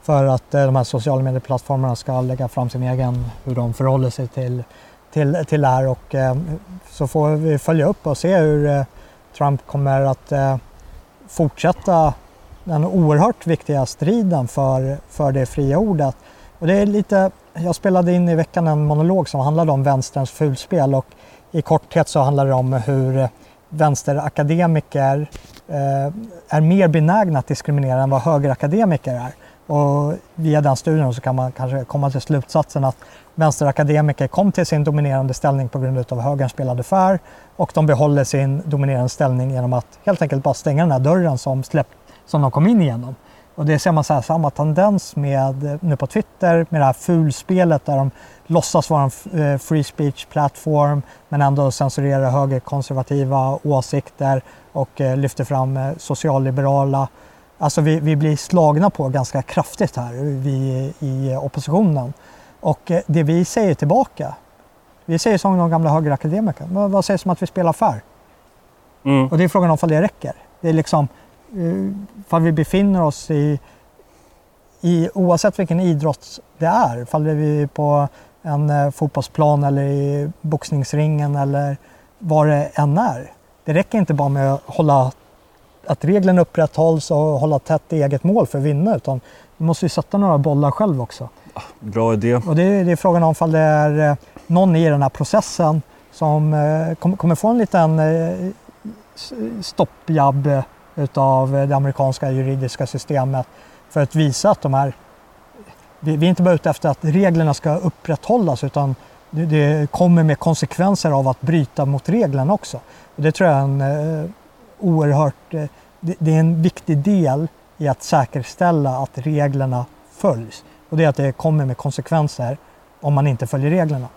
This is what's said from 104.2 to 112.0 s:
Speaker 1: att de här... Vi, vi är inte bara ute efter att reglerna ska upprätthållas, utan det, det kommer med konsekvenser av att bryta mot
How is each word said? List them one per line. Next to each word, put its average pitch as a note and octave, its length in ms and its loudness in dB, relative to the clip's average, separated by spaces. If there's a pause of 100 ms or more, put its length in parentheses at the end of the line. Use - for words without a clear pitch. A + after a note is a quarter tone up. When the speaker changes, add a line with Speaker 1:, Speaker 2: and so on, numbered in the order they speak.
Speaker 1:
att - 120 0
de C#3 120 0
här... C3+ 180 0 (1080)
Vi, D#3 160 -2
vi D#3+ 100 2
är F#3 40 4
inte F3 120 0
bara F3+ 120 4
ute D#3+ 160 0
efter - 180 -2
att C#3 120 -2
reglerna E3 540 2
ska D#3 220 -2
upprätthållas, F3+ 880 -2
utan C#3 300 -2 (360)
det, D#3+ 160 -2
det D3+ 440 2
kommer F3 320 4
med D#3 160 2
konsekvenser F3 720 0
av C#3 180 2
att B2+ 120 -2
bryta D3+ 440 0
mot C#3 240 -2